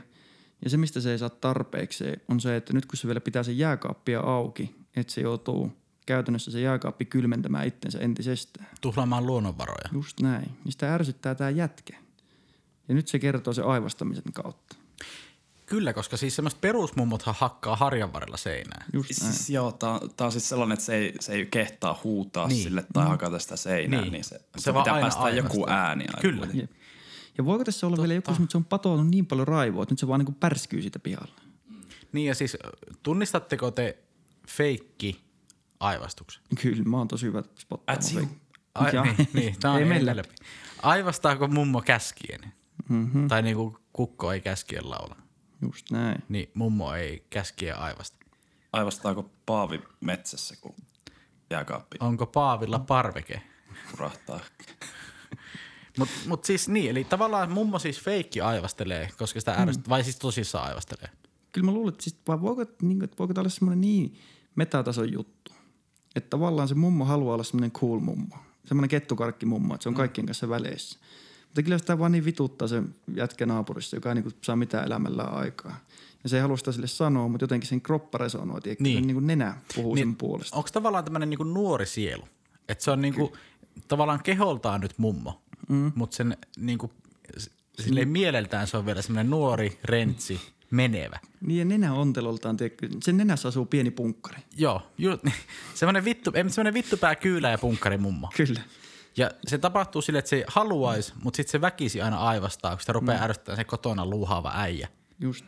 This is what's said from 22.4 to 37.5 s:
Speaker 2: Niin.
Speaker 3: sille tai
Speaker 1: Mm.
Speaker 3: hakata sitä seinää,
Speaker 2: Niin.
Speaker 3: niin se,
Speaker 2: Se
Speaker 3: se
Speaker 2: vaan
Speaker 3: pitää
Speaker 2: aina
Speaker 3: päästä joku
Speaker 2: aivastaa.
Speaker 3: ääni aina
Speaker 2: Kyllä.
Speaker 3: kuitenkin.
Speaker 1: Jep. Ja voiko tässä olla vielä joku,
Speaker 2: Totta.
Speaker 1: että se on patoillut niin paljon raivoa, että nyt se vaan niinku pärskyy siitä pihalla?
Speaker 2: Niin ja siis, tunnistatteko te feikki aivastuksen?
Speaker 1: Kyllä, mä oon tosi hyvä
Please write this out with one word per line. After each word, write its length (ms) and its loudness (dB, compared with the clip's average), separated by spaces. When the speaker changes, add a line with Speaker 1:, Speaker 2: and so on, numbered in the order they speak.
Speaker 2:
Niin. 140 2
Speaker 3:
sille 300 -2
tai 120 4
Speaker 1:
Mm. 60 6
Speaker 3:
hakata 280 0
sitä 180 -8
seinää, 440 0
Speaker 2:
Niin. 120 -2
Speaker 3:
niin 120 -8
se, 140 -12
Speaker 2:
Se 60 -20
Speaker 3:
se 160 0
Speaker 2:
vaan 100 4
Speaker 3:
pitää 100 4
Speaker 2:
aina 140 2
Speaker 3:
päästä 220 2
joku 180 2
Speaker 2:
aivastaa. 220 2
Speaker 3:
ääni 220 -2
aina 120 -8
Speaker 2:
Kyllä. 180 2
Speaker 3:
kuitenkin. 220 -4
Speaker 1:
Jep. 100 -6
Ja 60 2
voiko 200 2
tässä 220 -2
olla 100 2
vielä 180 2
joku, 120 0
Speaker 2:
Totta. 160 2
Speaker 1:
että 100 0
se 60 2
on 60 2
patoillut 440 4
niin 180 6
paljon 220 0
raivoa, 340 2
että 100 0
nyt 60 0
se 100 -2
vaan 120 4
niinku 200 0
pärskyy 420 0
siitä 160 -6
pihalla? 360 -8
Speaker 2:
Niin 140 0
ja 80 2
siis, 220 -2
tunnistatteko 680 0
te 280 -2
feikki 720 -2
aivastuksen? 600 -4
Speaker 1:
Kyllä, 240 0
mä 140 0
oon 100 -2
tosi 180 -4
hyvä 160 -4